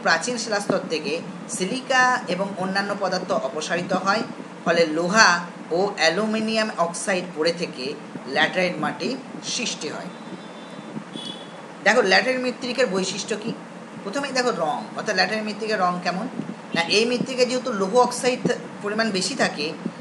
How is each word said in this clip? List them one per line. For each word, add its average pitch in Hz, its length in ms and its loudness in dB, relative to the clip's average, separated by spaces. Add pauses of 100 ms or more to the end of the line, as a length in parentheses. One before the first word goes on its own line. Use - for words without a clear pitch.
প্রাচীন 202 360 2
শিলাস্তর 202 420 0 (100)
থেকে 151 300 -2 (300)
সিলিকা 254 800 4
এবং 185 280 0
অন্যান্য 196 440 0
পদার্থ 185 320 0
অপসারিত 175 600 0
হয়, 196 300 2 (420)
ফলে 170 220 6
লোহা 175 540 4 (300)
ও 190 260 2
অ্যালুমিনিয়াম 214 800 2
অক্সাইড 175 460 0 (120)
পড়ে 160 160 2
থেকে 131 420 -4 (320)
ল্যাটেরাইট 156 520 2
মাটি 160 380 -2 (280)
সৃষ্টি - 440 -4
হয়। 98 180 -8 (1800)
দেখো 220 180 8
ল্যাটেরাইট 208 380 4
মৃত্তিকার 247 460 0
বৈশিষ্ট্য 190 500 -2
কী? 220 160 -4 (520)
প্রথমেই 277 280 -4
দেখো 247 180 2
রং, 170 340 0 (120)
অর্থাৎ 208 180 -2
ল্যাটেরাইট 202 300 2
মৃত্তিকার 214 360 -2
রং 180 220 2
কেমন? 185 260 -2 (460)
না, 170 80 2
এই 202 240 4
মৃত্তিকায় 247 400 2
যেহেতু 254 260 0
লৌহ 196 240 2
অক্সাইড 247 560 4 (300)
পরিমাণ 214 280 0
বেশি 196 240 0
থাকে 165 380 0 (280)